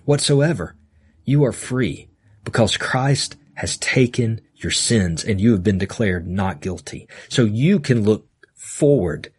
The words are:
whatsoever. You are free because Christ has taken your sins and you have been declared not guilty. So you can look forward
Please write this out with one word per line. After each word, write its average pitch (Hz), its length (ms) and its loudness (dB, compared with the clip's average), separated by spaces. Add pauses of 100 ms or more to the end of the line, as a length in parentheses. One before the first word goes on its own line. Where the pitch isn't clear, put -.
whatsoever. 143 720 0 (480)
You 143 180 4
are 120 80 2
free - 560 -4 (380)
because - 320 2
Christ - 580 -2 (200)
has - 220 -6
taken 120 640 0 (160)
your 85 160 -6
sins 90 540 0
and 101 160 -2
you 117 100 6
have 95 120 2
been 98 140 2
declared 92 500 -2
not 95 340 -4
guilty. - 440 -10 (220)
So - 160 2
you 131 380 2
can 120 220 0
look 104 240 2 (260)
forward 95 840 0